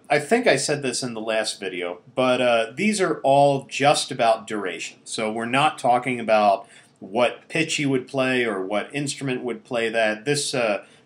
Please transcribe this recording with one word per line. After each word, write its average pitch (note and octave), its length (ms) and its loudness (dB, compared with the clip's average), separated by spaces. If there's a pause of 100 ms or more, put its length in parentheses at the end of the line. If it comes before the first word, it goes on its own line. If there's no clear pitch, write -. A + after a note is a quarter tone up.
(100)
I D3 80 4
think A#3+ 280 2
I D#3 100 6
said C#3 260 -2
this B2+ 200 -4
in B2 120 -6
the G#2+ 80 -8
last A2 360 -2
video, F2 440 -6 (120)
but, B2+ 280 2
uh, A#2 320 2
these G#3 260 0
are F3 220 0
all C#3 420 4
just - 460 2
about A2+ 360 2
duration. F#2 580 -8
So A2 280 -4
we're A2+ 140 -6
not C#3 320 2
talking B2 420 0
about G#2+ 480 2 (320)
what A2 480 -2
pitch D#3+ 300 -2
you D3 100 0
would C3 180 0
play C3 380 0
or G2 200 -2
what G2+ 300 -4
instrument C#3 480 -6
would A#2 220 -8
play A2+ 240 -2
that. G#2+ 380 0
This, C#3+ 280 -2
uh, A2 300 -2 (220)